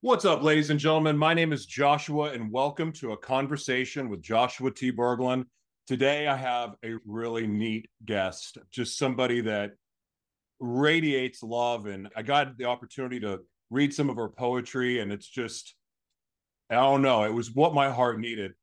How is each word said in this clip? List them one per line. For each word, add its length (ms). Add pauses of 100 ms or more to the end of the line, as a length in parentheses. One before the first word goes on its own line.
(100)
What's 140
up, 180
ladies 280
and 100
gentlemen? 360
My 180
name 180
is 140
Joshua, 680
and 180
welcome 440
to 180
A 40
Conversation 920
with 120
Joshua 520
T. 180
Berglund. 540 (420)
Today, 400
I 80
have 400 (100)
a 100 (120)
really 400
neat 420 (160)
guest, 540 (140)
just 260
somebody 440
that 320 (840)
radiates 840
love, 420
and 300
I 60
got 360
the 60
opportunity 560
to 180 (320)
read 240
some 160
of 60
her 120
poetry, 720
and 140
it's 160
just, 480 (960)
I 40
don't 280
know, 200
it 100
was 200
what 200
my 160
heart 300
needed. 440